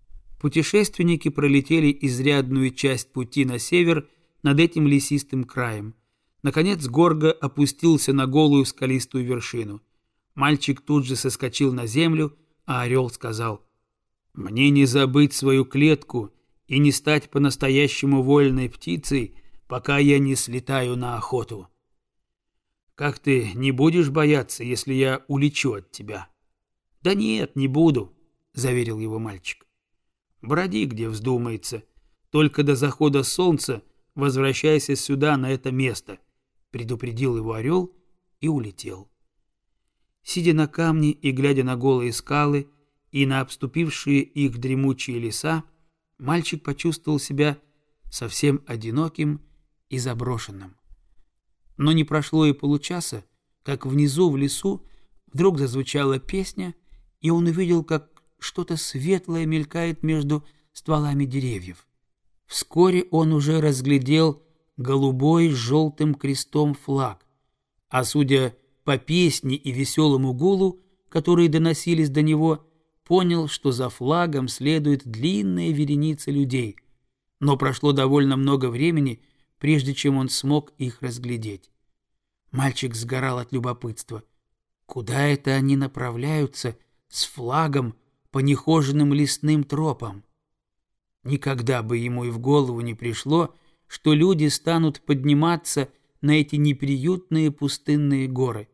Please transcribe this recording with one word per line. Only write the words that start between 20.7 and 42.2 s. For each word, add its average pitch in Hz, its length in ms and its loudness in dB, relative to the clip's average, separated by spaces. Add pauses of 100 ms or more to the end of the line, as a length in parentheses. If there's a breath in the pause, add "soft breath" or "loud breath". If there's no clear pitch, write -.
на 120 220 -6
охоту». 110 500 -8 (1300)
«Как 143 240 -6
ты 123 380 0
не 135 160 0
будешь 151 400 2
бояться, 147 520 0
если 123 300 -6
я 131 340 0
улечу 139 460 0
от 101 160 -12
тебя?» 104 400 -14 (720)
«Да 190 140 0
нет, 214 400 -2
не 135 120 0
буду», 135 480 2 (380)
заверил 123 460 -2
его 110 180 -6
мальчик. 104 480 -10 (800)
«Броди, 180 420 -2
где 113 240 -6
вздумается, 117 760 -4 (460)
только 151 320 2
до 143 140 4
захода 139 480 2
солнца 143 580 0 (320)
возвращайся 139 800 0
сюда, 143 420 0
на 131 120 -2
это 135 220 -4
место», 127 480 -4 (520)
предупредил 120 640 -4
его 113 160 -6
орёл 165 420 -2 (460)
и 156 80 0
улетел. 101 600 -8 (1120)
Сидя 170 300 0
на 156 140 2
камне 160 440 0
и 139 200 -2
глядя 135 320 2
на 127 140 -4
голые 123 340 0
скалы 143 560 -2 (440)